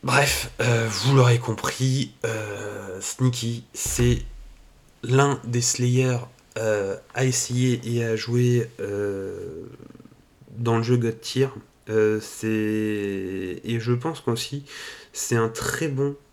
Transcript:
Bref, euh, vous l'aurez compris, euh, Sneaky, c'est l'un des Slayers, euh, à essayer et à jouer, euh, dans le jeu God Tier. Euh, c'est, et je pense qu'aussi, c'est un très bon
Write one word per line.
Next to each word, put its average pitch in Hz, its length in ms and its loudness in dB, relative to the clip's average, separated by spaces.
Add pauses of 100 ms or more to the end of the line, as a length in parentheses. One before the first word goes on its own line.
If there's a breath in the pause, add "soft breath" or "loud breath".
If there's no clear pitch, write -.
Bref, 135 480 0 (100)
euh, 117 280 2
vous 110 260 2
l'aurez 123 240 8
compris, 127 720 -2 (100)
euh, 101 800 -6
Sneaky, 120 600 -2 (100)
c'est - 460 2 (840)
l'un 131 400 4
des 120 180 0
Slayers, 123 580 2 (380)
euh, 104 380 0 (180)
à 127 120 0
essayer 123 580 2
et 117 220 0
à 113 100 2
jouer, 120 540 2 (100)
euh, 98 840 -6 (960)
dans 117 180 2
le 113 60 2
jeu 123 140 4
God 117 220 0
Tier. 131 300 0 (400)
Euh, 107 320 4
c'est, - 260 -8 (1160)
et 117 160 -2
je 120 140 0
pense 151 280 -2
qu'aussi, 123 440 -4 (480 loud breath)
c'est - 220 -2
un 113 140 4
très - 380 -4
bon 143 280 -2 (180)